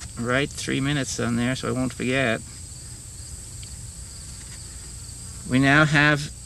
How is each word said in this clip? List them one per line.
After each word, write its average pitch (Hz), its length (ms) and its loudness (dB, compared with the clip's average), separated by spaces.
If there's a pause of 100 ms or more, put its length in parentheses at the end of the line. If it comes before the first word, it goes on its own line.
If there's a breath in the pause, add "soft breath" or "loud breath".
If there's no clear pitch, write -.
(200)
right, 127 300 2
three 135 320 -2
minutes 139 380 0
on 117 160 2
there, 120 200 2
so - 140 -2
I - 20 2
won't 127 220 0
forget. 120 480 2 (3000 loud breath)
We 127 100 4
now 139 260 8
have, 147 460 6 (140)